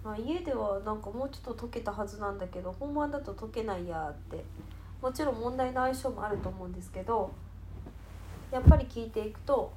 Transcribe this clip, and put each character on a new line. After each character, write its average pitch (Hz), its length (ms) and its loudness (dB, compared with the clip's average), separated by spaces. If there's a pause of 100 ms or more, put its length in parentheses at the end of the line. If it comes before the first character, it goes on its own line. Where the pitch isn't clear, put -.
ま 214 80 -6
あ、 208 60 -4
家 294 240 -2
で 311 120 -2
は 208 280 2
な 214 100 -2
ん 214 100 -2
か 202 80 -8
も 233 160 -4
う 277 40 -4
ち 269 80 -10 (100)
ょ 247 40 -6
っ 226 40 -4
と 214 60 -10
解 240 100 -6
け 240 80 -2
た 220 120 -2
は 208 140 -2
ず 202 140 -10
な 202 100 -2
ん 202 80 -4
だ 185 100 -4
け 180 140 -8
ど、 185 180 -6
本 285 140 -4
番 294 160 2
だ 285 100 -2
と 208 140 -8
解 220 160 -8
け 220 140 -4
な 208 120 0
い 175 120 -4
や 156 240 -4
っ - 20 -8 (160)
て、 165 160 -8 (560)
も 254 100 2
ち 302 140 0
ろ 277 60 2
ん 226 80 0
問 247 180 -2
題 254 140 2
の 254 100 2
相 262 140 4
性 262 160 -2
も 208 120 -4
あ 214 60 -2
る 202 80 0
と 185 120 -2
思 185 160 -6
う - 20 -8
ん 180 40 -6
で 180 80 -6
す - 120 -12
け 185 100 -6
ど、 226 300 0 (1200)
や 262 80 2
っ 262 40 -2
ぱ 311 140 12
り 269 80 2
聞 233 220 -6
い - 20 -8
て 214 160 -2
い 214 60 -4
く - 100 -12
と 262 360 2